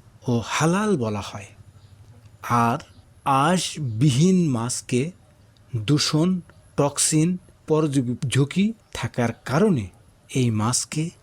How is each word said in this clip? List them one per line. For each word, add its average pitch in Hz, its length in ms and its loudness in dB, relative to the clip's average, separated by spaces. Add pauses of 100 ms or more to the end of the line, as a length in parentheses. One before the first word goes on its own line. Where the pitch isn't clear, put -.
(300)
ও 117 180 0
হালাল 190 500 0
বলা 110 240 -2
হয়, 101 260 -12 (960)
আর 120 360 0 (460)
আঁশবিহীন 147 1300 2
মাছকে 123 600 -2 (680)
দূষণ, 151 640 0 (360)
টক্সিন, 156 640 0 (280)
পরজীবী 139 500 0 (120)
ঝুঁকি 170 440 0 (200)
থাকার 120 400 -4
কারণে 143 540 0 (420)
এই 123 220 0
মাছকে 123 600 -2 (120)